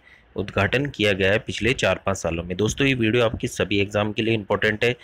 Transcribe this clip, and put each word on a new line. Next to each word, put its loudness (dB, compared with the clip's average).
उद्घाटन 0
किया 0
गया 2
है 4
पिछले -2
चार 0
पाँच 0
सालों -4
में। -8
दोस्तों, 0
ये 4
वीडियो 2
आपके -2
सभी 0
एग्जाम 0
के -4
लिए 0
important 0
है, 2